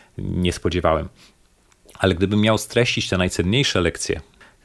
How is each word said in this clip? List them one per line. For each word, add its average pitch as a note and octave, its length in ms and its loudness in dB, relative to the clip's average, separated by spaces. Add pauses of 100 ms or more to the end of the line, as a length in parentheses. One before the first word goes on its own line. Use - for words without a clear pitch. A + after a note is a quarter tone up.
(180)
nie F2+ 360 -2
spodziewałem. E2 560 0 (880)
Ale F#2 160 2
gdybym G2+ 260 0
miał A2 160 4
streścić - 520 -2
te F#2+ 80 0
najcenniejsze F#2 640 0
lekcje, - 400 -2 (440)